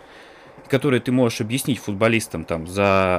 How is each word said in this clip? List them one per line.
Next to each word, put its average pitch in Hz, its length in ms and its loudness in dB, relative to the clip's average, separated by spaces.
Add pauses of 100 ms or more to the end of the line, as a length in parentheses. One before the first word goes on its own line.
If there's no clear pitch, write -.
(680)
которые 131 320 2
ты - 120 -4
можешь 127 280 2
объяснить 117 400 -2
футболистам 107 640 -2
там 82 240 -6
за 95 500 2